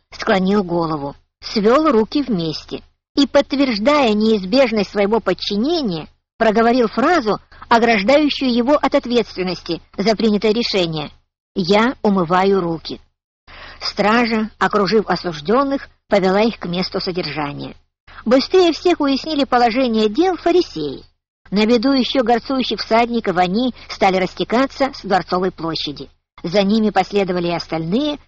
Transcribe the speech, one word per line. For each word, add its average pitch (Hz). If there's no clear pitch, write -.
склонил 196
голову, 160
свел 254
руки 226
вместе 170
и, 285
подтверждая 269
неизбежность 214
своего 208
подчинения, 208
проговорил 226
фразу, 254
ограждающую 240
его 240
от 277
ответственности 185
за 214
принятое 208
решение: 175
«Я 202
умываю 190
руки». 165
Стража, 220
окружив 196
осужденных, 185
повела 190
их 226
к -
месту 180
содержания. 143
Быстрее 302
всех 349
уяснили 285
положение 233
дел 330
фарисеи. 320
На 208
виду 240
еще 262
горцующих 240
всадников 226
они 196
стали 190
растекаться 240
с -
Дворцовой 185
площади. 151
За 185
ними 214
последовали 180
и 170
остальные, 185